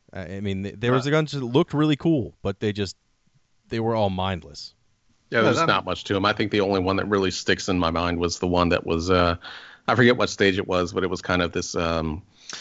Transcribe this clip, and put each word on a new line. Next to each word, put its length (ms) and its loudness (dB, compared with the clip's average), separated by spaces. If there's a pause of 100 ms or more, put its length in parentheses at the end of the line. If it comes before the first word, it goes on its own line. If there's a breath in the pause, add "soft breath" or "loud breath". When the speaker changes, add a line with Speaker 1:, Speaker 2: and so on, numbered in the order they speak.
(120)
Speaker 1:
I, 240 -12
I 40 -10
mean, 220 -4
th-, 160 -10
there 140 0
was 140 0
a 40 -2
bunch 220 0
that 100 -6
looked 320 0
really 220 2
cool, 460 0
but 160 -4
they 140 -2
just, 240 -4 (720)
they 120 -4
were 140 0
all 140 2
mindless. 680 -6 (560)
Speaker 2:
Yeah, 80 0
Speaker 3:
Yeah, 60 4
Speaker 2:
there's 140 4
Speaker 3:
that 80 2
Speaker 2:
not 180 2
much 200 -6
to 120 -2
'em. 80 0
I 80 2
think 200 -2
the 100 2
only 180 2
one 160 2
that 120 -2
really 220 2
sticks 380 -2
in 100 0
my 120 2
mind 280 0
was 200 -2
the 80 -2
one 240 2
that 160 0
was, 240 -2
uh, 260 4 (500 loud breath)
I 80 2
forget 220 6
what 140 0
stage 280 2
it 80 -4
was, 260 0
but 120 -2
it 60 -2
was 100 -4
kind 220 0
of 100 -2
this, 220 -6
um, 480 -2 (380 loud breath)